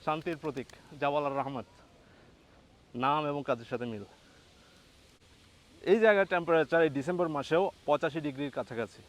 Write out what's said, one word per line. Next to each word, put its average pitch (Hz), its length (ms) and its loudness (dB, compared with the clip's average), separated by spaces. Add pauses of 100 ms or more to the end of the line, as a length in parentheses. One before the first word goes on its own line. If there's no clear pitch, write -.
শান্তির 160 380 -4
প্রতীক, 135 260 -6 (320)
জাবাল 147 280 0
আর 135 100 -4
রহমত, 131 280 -6 (1400)
নাম 143 180 2 (100)
এবং 143 180 -4
কাজের 117 220 -4
সাথে 123 200 -4
মিল। 104 140 -10 (1900)
এই 220 120 6
জায়গার 202 300 6
টেম্পারেচার 165 520 4
এই 156 120 2
ডিসেম্বর 170 300 -2 (100)
মাসেও 156 260 2 (240)
পঁচাশি 147 400 0
ডিগ্রির 139 300 -6
কাছাকাছি 117 520 -6